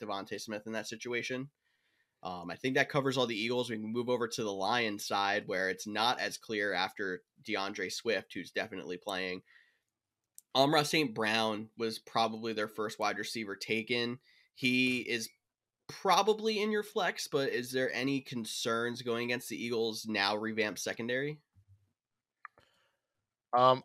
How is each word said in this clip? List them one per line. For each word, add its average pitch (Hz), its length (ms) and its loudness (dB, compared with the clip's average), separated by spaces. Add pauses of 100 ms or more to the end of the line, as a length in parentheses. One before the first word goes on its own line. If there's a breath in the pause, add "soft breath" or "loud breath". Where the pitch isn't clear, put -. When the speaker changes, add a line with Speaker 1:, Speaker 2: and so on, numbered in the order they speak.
Speaker 1:
Devontae 101 400 -6
Smith 107 260 -8
in 110 60 -8
that 107 160 -6
situation. 120 640 -6 (720)
Um, 90 280 -8
I 82 60 -6
think 131 180 -2
that 139 160 4
covers 135 260 2
all 127 100 4
the 117 120 -2
Eagles. 120 320 0
We 113 60 -2
can 107 160 -6
move 120 160 -2
over 117 200 2
to 117 140 -4
the 104 100 -2
Lions 104 540 0
side 101 400 0
where 95 240 0
it's 92 160 -6
not 107 340 2
as 98 160 -4
clear 104 360 -2
after 92 500 -2 (200)
DeAndre 98 500 -4
Swift, 101 420 -2
who's 87 160 -8
definitely 90 480 -6
playing. 92 440 -4 (1120 soft breath)
Amon-Ra 147 280 8
Saint 147 320 2
Brown 110 640 2
was 113 200 -2
probably 113 540 0
their 107 160 -2
first 110 300 -6
wide 104 200 0
receiver 104 360 -6
taken. 120 640 0 (360 soft breath)
He 127 440 2
is 113 320 -4 (560)
probably 208 760 2
in 214 120 2
your 208 100 2
flex, - 460 -2
but 135 220 2
is 123 200 -2
there 127 240 2
any 131 260 0
concerns 120 840 -2
going 120 240 0
against 120 220 -2
the 113 160 -6
Eagles' 113 420 0
now 104 300 4
revamped 107 440 0
secondary? 123 600 -4 (2250)
Speaker 2:
Um, 127 280 8